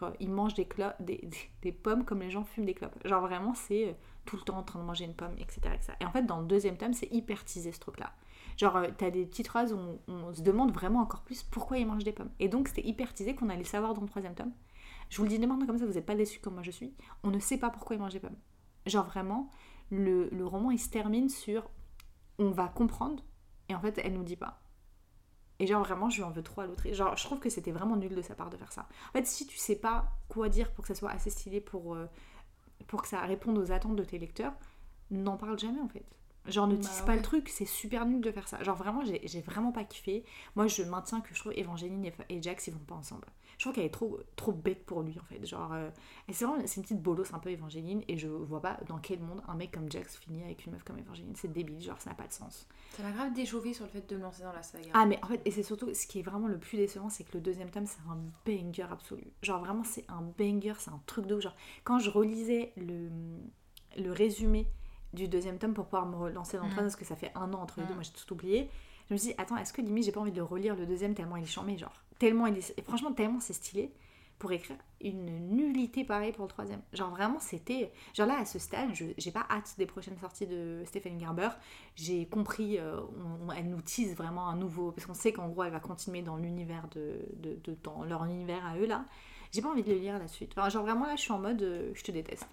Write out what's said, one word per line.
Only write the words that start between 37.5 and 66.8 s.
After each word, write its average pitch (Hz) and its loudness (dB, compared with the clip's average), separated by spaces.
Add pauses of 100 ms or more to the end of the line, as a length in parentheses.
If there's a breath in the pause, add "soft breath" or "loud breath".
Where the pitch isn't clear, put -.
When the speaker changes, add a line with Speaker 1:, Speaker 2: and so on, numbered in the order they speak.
Speaker 1:
super 226 -2
nul 247 6
de 220 2
faire 202 -6
ça. - -6
Genre, 190 2
vraiment, 208 0
j'ai, 196 0
j'ai 170 -4
vraiment 220 0
pas 226 -2
kiffé. 208 -2 (320 loud breath)
Moi, 214 6
je 202 2
maintiens 180 -2
que - -8
je - -2
trouve 214 -6
Évangeline 175 -2
et, 165 -4 (160)
et 175 -4
Jax, 175 -4
ils 170 -6
vont 160 -8
pas 147 -12
ensemble. - -10 (320 loud breath)
Je - -4
trouve 254 -2
qu'elle 196 2
est 156 0
trop, 220 -2 (180)
trop 214 2
bête 185 0
pour 170 -2
lui, 160 -4
en 170 -14
fait. - -10
Genre, 165 -6
euh, 160 -4 (400 loud breath)
et - -6
c'est 233 0
vraiment, 277 0
c'est - -4
une 196 -6
petite 196 -2
bolosse 175 0
un 165 -6
peu, 180 -8
Évangeline, 165 -4
et 170 -2
je 156 -4
vois 156 -4
pas 185 -2
dans 165 -6
quel 175 -6
monde 170 -8
un 175 -6
mec 175 -6
comme 156 -6
Jax - -8
finit 165 -10
avec 170 -12
une 170 -10
meuf 170 -12
comme - -10
Évangeline. 170 -12
C'est 170 -6
débile, 156 -6
genre, - -10
ça 180 -10
n'a 170 -8
pas - -10
de - -12
sens. - -12 (260 loud breath)
Speaker 2:
Ça 208 -10
m'a 202 -4
grave 247 -2
déchauffée 233 -2
sur 226 -8
le 196 -10
fait 196 -10
de 202 -4
me 190 -4
lancer 185 -10
dans 180 -8
la 165 -10
saga. 165 -14
Speaker 1:
Ah, 220 12
mais 202 8
en - -8
fait, 233 0
et 208 4
c'est 196 0
surtout, 220 -2
ce - -2
qui - -4
est 175 -4
vraiment 202 0
le 190 0
plus - -4
décevant, 202 2
c'est - -8
que - -12
le 175 -2
deuxième 180 -2
tome, 208 -2
c'est - -10 (100)
un 165 -4 (260)
banger 180 -2
absolu. - -10
Genre, 190 0
vraiment, 196 -2
c'est - -4
un 170 -8
banger, 202 2
c'est - -10
un 147 -10
truc 208 -2
de 202 2
ouf. 208 0
Genre, 190 -4 (280 loud breath)
quand 247 6
je 208 4
relisais 226 4
le, 170 -6 (880)
le 185 -2
résumé 220 6 (420 soft breath)
du 185 -2
deuxième 180 2
tome 220 2
pour 208 -2
pouvoir 185 2
me 180 -2
relancer 175 -2
dans 180 -2
le 202 0
Speaker 2:
Mm. - 0
Speaker 1:
troisième, 202 2